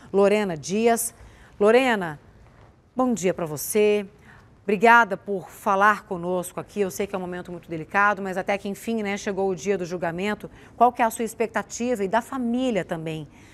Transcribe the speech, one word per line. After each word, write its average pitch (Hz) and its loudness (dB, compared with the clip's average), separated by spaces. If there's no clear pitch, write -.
Lorena 196 4
Dias. 220 0
Lorena, 208 4
bom 254 2
dia 180 0
pra 175 -8
você. 208 0
Obrigada 220 4
por 185 -8
falar 202 2
conosco 175 -6
aqui. 170 -6
Eu 190 -2
sei 196 -4
que 202 -8
é 196 -4
um - -8
momento 180 -10
muito 170 -14
delicado, 196 0
mas 190 -6
até 190 -2
que 202 -10
enfim, 220 -6
né, 202 -4
chegou 196 -4
o 190 -2
dia 180 -2
do 180 -8
julgamento. 180 -6
Qual 240 6
que 247 -4
é 240 2
a 226 2
sua 233 -6
expectativa 220 -4
e 190 -2
da 220 0
família 240 -2
também 160 -8